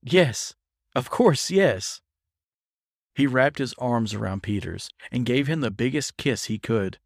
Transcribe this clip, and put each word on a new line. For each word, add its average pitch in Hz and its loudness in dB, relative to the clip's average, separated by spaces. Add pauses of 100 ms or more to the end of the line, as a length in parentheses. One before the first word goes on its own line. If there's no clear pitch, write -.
"Yes, 143 2 (400)
of 127 -4
course, 196 4
yes." 170 0 (1120)
He 139 2
wrapped 135 2
his 131 -4
arms 117 -2
around 101 -4
Peter's 95 -6 (200)
and 123 -2
gave 127 2
him 156 -2
the 117 -2
biggest 131 -4
kiss 123 -2
he 107 -4
could. 101 -2